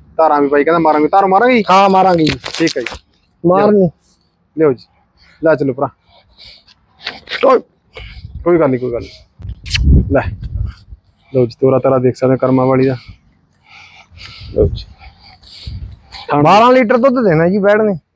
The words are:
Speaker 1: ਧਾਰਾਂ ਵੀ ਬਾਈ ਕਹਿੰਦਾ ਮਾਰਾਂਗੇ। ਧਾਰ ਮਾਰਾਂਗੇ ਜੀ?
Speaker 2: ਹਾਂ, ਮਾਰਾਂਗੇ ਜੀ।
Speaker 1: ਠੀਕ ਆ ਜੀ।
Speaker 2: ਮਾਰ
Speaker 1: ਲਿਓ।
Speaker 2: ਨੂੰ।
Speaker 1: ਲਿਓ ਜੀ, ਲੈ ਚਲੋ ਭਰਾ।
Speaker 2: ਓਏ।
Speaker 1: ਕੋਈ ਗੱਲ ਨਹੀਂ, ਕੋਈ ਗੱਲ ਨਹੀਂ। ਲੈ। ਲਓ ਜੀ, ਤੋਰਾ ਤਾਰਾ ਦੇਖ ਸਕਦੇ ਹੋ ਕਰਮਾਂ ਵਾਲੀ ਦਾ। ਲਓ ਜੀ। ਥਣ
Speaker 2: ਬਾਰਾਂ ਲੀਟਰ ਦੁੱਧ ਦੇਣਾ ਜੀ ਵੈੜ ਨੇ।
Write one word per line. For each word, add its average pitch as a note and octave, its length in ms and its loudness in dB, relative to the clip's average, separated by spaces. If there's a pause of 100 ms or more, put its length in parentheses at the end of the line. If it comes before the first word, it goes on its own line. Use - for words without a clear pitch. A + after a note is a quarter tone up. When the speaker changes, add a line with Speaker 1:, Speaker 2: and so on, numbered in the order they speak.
(160)
Speaker 1:
ਧਾਰਾਂ D#3 240 2
ਵੀ C#3+ 80 0
ਬਾਈ C#3+ 160 0
ਕਹਿੰਦਾ E3 140 0
ਮਾਰਾਂਗੇ। D3+ 300 2
ਧਾਰ G3 180 2
ਮਾਰਾਂਗੇ G#3+ 300 2
ਜੀ? G#3+ 140 0
Speaker 2:
ਹਾਂ, G3 200 4
ਮਾਰਾਂਗੇ F#3 340 2
ਜੀ। C#3 140 -2 (200)
Speaker 1:
ਠੀਕ D#3+ 200 -2
ਆ - 20 -6
ਜੀ। - 180 -10 (480)
Speaker 2:
ਮਾਰ F#3 160 2
Speaker 1:
ਲਿਓ। G#3 80 2
Speaker 2:
ਨੂੰ। F#3+ 200 2 (680)
Speaker 1:
ਲਿਓ D3+ 140 2
ਜੀ, A2+ 120 -8 (600)
ਲੈ D#3+ 100 4
ਚਲੋ C#3 180 -2
ਭਰਾ। C3 160 -6 (1600)
Speaker 2:
ਓਏ। C4 120 2 (840)
Speaker 1:
ਕੋਈ E3+ 140 2
ਗੱਲ D3 120 2
ਨਹੀਂ, B2+ 100 -2
ਕੋਈ B2 120 -8
ਗੱਲ A#2 80 -6
ਨਹੀਂ। - 1120 -2
ਲੈ। C3+ 100 0 (1120)
ਲਓ B2+ 120 0
ਜੀ, A#2 140 -10
ਤੋਰਾ C3 180 2
ਤਾਰਾ C3 200 0
ਦੇਖ B2 180 -2
ਸਕਦੇ C3 160 0
ਹੋ C3 40 0
ਕਰਮਾਂ B2+ 300 0
ਵਾਲੀ C3 200 0
ਦਾ। C3 100 -2 (1600)
ਲਓ - 120 2
ਜੀ। - 180 -4 (1500)
ਥਣ D3 120 0
Speaker 2:
ਬਾਰਾਂ G#3+ 300 4
ਲੀਟਰ B3+ 240 2
ਦੁੱਧ B3 180 2
ਦੇਣਾ F3 340 2
ਜੀ G3 100 -2
ਵੈੜ G#3 240 2
ਨੇ। G#3 120 0 (220)